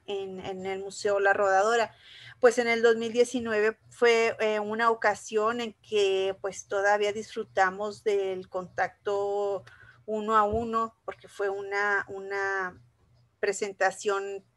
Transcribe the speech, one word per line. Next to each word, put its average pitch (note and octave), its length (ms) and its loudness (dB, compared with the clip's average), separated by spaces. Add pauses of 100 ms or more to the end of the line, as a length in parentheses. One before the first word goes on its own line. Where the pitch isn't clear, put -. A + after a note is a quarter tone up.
en, F#3+ 340 -8
en F#3 280 -10
el F#3+ 140 -6
Museo G3+ 380 -2
La G3 140 4
Rodadora. G3+ 580 2 (480)
Pues A#3+ 200 6
en A#3 80 0
el A#3 160 2
dos A#3 140 6
mil A3+ 140 -4
diecinueve A3+ 680 0 (100)
fue, A3+ 500 4
eh, G#3+ 200 0
una A3 320 0
ocasión A3 680 0
en A3+ 200 -6
que, F#3+ 600 0
pues, F#3+ 260 -8
todavía G3+ 440 2
disfrutamos G#3 920 -4
del F#3+ 460 -2
contacto F3 1160 -4 (420)
uno G#3+ 320 0
a G#3+ 60 6
uno, A3+ 520 -2 (100)
porque - 220 -12
fue G3+ 220 -4
una, G3+ 580 0
una G3 720 -6 (600)
presentación G3 1080 -2 (120)